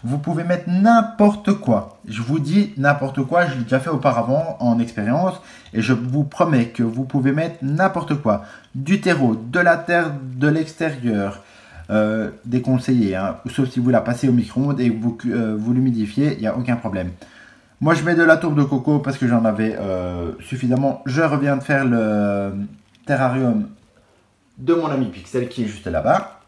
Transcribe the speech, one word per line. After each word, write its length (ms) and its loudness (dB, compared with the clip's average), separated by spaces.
Vous 120 -2
pouvez 280 -4
mettre 240 -2
n'importe 840 4
quoi. 520 -2
Je 140 -8
vous 180 -2
dis 380 2
n'importe 460 0
quoi, 240 2
je 80 -4
l'ai 80 -4
déjà 180 0
fait 80 -6
auparavant 720 0
en 180 2
expérience. 540 -2
Et 80 0
je 100 0
vous 320 0
promets 460 0
que 140 -4
vous 200 -2
pouvez 300 0
mettre 300 -4
n'importe 520 0
quoi. 280 -2
Du 260 0
terreau, 340 2
de 240 -4
la 160 6
terre 380 0
de 100 2
l'extérieur, 960 -2
euh, 380 0
déconseillé, 680 0
hein, 220 -4
sauf 220 -2
si 80 -2
vous 100 2
la 120 4
passez 280 0
au 20 4
micro-ondes 480 0
et 120 2
vous, 340 -2
euh, 320 -2
vous 160 -2
l'humidifiez, 600 0
il 40 -16
n'y 60 -4
a 100 -2
aucun 200 -2
problème. 340 -4
Moi 140 4
je 80 -4
mets 100 2
de 80 4
la 160 6
tourbe 180 -2
de 80 4
coco 360 0
parce 180 -4
que 100 0
j'en 160 4
avais, 320 0
euh, 640 -4
suffisamment. 680 -2
Je 160 0
reviens 340 0
de 60 -6
faire 220 0
le 680 0
terrarium 600 0
de 160 2
mon 100 0
ami 220 -2
Pixel 420 -6
qui 140 -6
est 40 -2
juste 200 -10
là-bas. 600 0